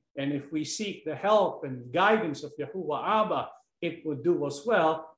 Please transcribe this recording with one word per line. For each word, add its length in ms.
And 160
if 200
we 120
seek 400
the 100
help 500
and 280
guidance 520
of 140
Yahuwah 460
Abba, 460
it 240
would 160
do 240
us 180
well 540